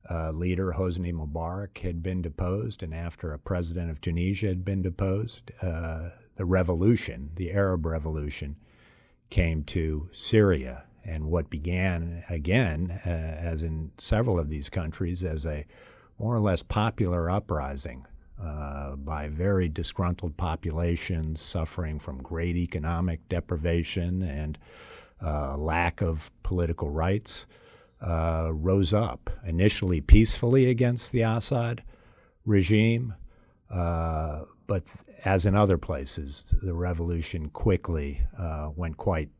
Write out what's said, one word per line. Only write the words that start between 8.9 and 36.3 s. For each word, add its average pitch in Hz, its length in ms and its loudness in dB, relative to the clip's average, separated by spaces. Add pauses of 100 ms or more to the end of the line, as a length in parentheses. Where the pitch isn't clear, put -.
came 82 340 2
to 78 480 -2
Syria. 82 720 4 (220)
And 78 220 -6
what 80 220 0
began, 85 800 -2
again, 87 760 0
uh, 87 40 -2
as 80 540 -4
in 78 340 -6
several 110 400 0
of 76 120 0
these 73 200 -6
countries, 85 540 -4
as 80 220 -4
a 73 200 -4 (540)
more 113 160 0
or 110 60 2
less 95 200 2
popular 90 720 0
uprising, 69 720 -4 (380)
uh, 71 540 -8
by 73 320 -6
very 90 400 2
disgruntled 85 680 -4
populations 80 1040 -2
suffering 80 560 -4
from 69 240 -10
great 85 360 -2
economic 85 720 -2
deprivation 85 920 0
and, 76 340 -4 (680)
uh, 73 320 -2
lack 80 460 0
of 80 300 -2 (100)
political 85 480 0
rights, 85 560 -2 (560)
uh, 82 500 0
rose 87 400 4
up, 104 380 0 (160)
initially 90 560 2
peacefully 123 680 8
against 120 400 2
the 120 100 2
Assad 117 640 0 (600)
regime, 110 680 4 (560)
uh, 82 720 0 (260)
but 98 160 0 (420)
as 98 220 4
in 95 80 6
other 98 240 6
places, 71 840 -4